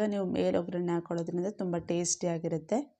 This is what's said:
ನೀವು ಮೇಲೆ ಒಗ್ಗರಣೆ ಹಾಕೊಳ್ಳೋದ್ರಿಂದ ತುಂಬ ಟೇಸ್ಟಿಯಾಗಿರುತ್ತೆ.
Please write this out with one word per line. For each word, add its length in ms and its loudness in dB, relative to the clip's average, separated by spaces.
ನೀವು 240 0
ಮೇಲೆ 260 2
ಒಗ್ಗರಣೆ 340 0
ಹಾಕೊಳ್ಳೋದ್ರಿಂದ 680 0
ತುಂಬ 200 -2
ಟೇಸ್ಟಿಯಾಗಿರುತ್ತೆ. 1000 0